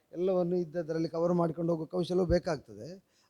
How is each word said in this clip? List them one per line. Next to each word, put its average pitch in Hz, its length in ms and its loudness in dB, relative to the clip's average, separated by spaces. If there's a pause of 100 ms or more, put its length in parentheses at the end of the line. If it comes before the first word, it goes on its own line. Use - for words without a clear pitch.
(120)
ಎಲ್ಲವನ್ನು 180 440 2
ಇದ್ದದರಲ್ಲಿ 165 520 -2
ಕವರ್ 170 260 2
ಮಾಡ್ಕೊಂಡು 170 380 2
ಹೋಗೋ 160 140 -2
ಕೌಶಲ್ಯ 180 380 0
ಬೇಕಾಗ್ತದೆ. 160 800 -2 (280)